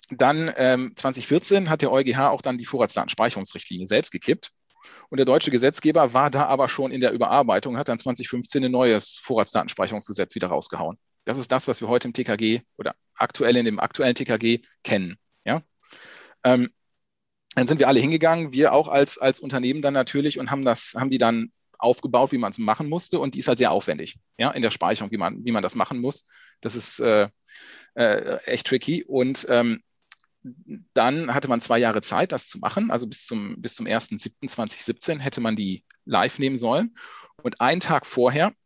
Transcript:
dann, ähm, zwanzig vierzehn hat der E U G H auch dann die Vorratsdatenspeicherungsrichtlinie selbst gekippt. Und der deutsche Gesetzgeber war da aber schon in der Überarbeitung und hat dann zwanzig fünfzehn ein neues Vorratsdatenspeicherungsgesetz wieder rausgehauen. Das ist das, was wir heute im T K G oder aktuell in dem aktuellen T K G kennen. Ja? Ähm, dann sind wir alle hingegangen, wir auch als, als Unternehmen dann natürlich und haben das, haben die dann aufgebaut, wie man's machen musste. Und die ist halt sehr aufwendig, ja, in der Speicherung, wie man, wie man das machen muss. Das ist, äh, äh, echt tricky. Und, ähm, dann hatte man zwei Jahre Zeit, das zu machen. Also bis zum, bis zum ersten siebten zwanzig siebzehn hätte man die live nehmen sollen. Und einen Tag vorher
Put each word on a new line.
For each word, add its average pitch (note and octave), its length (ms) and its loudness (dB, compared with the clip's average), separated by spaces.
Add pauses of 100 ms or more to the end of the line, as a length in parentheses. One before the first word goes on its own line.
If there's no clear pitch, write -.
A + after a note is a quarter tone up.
dann, D3 460 2
ähm, B2+ 400 2
zwanzig C3 320 -4
vierzehn F3 420 2
hat D#3 120 0
der C3+ 80 0
E C3 100 4
U C#3 40 2
G B2 120 0
H C3+ 140 2
auch - 120 0
dann B2+ 160 -4
die A#2 80 -12
Vorratsdatenspeicherungsrichtlinie G#2+ 1200 -4
selbst G#2 240 0
gekippt. - 400 -2 (580)
Und C3+ 80 -4
der C3 80 4
deutsche C3+ 260 4
Gesetzgeber C#3 600 4
war C#3 160 4
da C#3+ 160 0
aber C3 240 2
schon C3+ 220 -4
in B2+ 100 -6
der A#2+ 100 4
Überarbeitung A#2 640 2
und A2+ 60 -4
hat D3 100 -4
dann A#2 80 -2
zwanzig B2 320 -6
fünfzehn B2+ 340 -2
ein B2+ 80 0
neues B2 500 2
Vorratsdatenspeicherungsgesetz G#2 1120 -2
wieder F#2 120 -4
rausgehauen. D#2+ 500 -4 (280)
Das A#2 120 -4
ist B2+ 140 -8
das, C3 160 0
was B2+ 140 -4
wir A2 80 -6
heute B2 180 0
im A#2 60 -8
T B2+ 100 -4
K A2+ 140 -2
G A2+ 240 0 (160)
oder - 180 -6 (200)
aktuell A#2+ 420 2
in A#2+ 80 2
dem G#2+ 140 -2
aktuellen B2+ 360 0
T C3+ 80 -6
K A#2 140 0
G A#2 240 0 (220)
kennen. F#2+ 340 -2 (280)
Ja? D3+ 180 -2 (800)
Ähm, B2 260 4 (840)
dann B2+ 120 2
sind D3+ 120 2
wir C3+ 80 6
alle C3 120 6
hingegangen, D#3+ 520 2
wir C3+ 200 4
auch D3 160 4
als, C#3+ 300 2
als C3 220 2
Unternehmen C3+ 420 -2
dann C#3 140 0
natürlich C#3+ 440 0
und B2 100 -6
haben C#3 140 -4
das, A#2+ 320 2
haben B2+ 140 -2
die C3 80 2
dann A#2 340 2 (260)
aufgebaut, B2+ 540 2
wie C3+ 60 0
man's G#2+ 200 -4
machen A2 300 0
musste. E3+ 320 -4
Und C3+ 160 -4
die - 40 -6
ist - 80 -4
halt B2 100 2
sehr A#2+ 140 4
aufwendig, D#2+ 460 -2 (200)
ja, C#3 140 0
in C3 100 -6
der A2 100 2
Speicherung, G2 400 -2
wie A2 60 -4
man, G2 260 -4
wie A#2+ 80 -2
man G#2+ 120 0
das F#2 120 -4
machen A#2+ 240 -2
muss. B2+ 260 -6 (360)
Das A#2 140 -6
ist, - 240 -10
äh, G#2+ 300 4 (640)
äh, G#2 500 2
echt B2 220 -4
tricky. C#3 360 -2
Und, C3 460 -2
ähm, A#2+ 320 2 (1120)
dann C3 400 0
hatte C3 140 -2
man A#2+ 120 0
zwei A#2 200 2
Jahre A2 220 2
Zeit, A2+ 300 0
das - 160 -6
zu - 120 -4
machen. G#3 320 -2
Also A#2+ 160 -2
bis - 180 -6
zum, G#2 360 -6
bis G#2+ 140 -4
zum - 100 -8
ersten A2 320 -4
siebten - 300 -10
zwanzig - 360 -8
siebzehn D3+ 360 -4
hätte C3+ 220 -6
man A2 140 0
die G2 280 -4 (220)
live G2 340 0
nehmen C3+ 180 -2
sollen. C3 380 0 (480)
Und - 180 -6
einen D3+ 200 4
Tag D#3 240 0
vorher C3+ 480 2 (120)